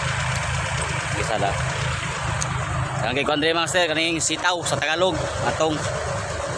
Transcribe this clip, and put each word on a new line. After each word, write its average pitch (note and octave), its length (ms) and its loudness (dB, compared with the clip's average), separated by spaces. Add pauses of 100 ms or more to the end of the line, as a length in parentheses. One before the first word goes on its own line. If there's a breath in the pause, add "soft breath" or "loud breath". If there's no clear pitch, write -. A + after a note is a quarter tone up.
(1160)
Isa G#2 240 0
da. G2 80 2 (1600)
Ang B2+ 80 0
kay C#3 80 2
kuan D3 160 2
din, E3 160 4
mga E3 80 2
master, E3+ 240 4
kaning D#3+ 320 2
sitaw E3+ 400 0
sa C#3+ 160 0
Tagalog, D#3+ 400 2 (240)
batong. D#3 320 2 (840)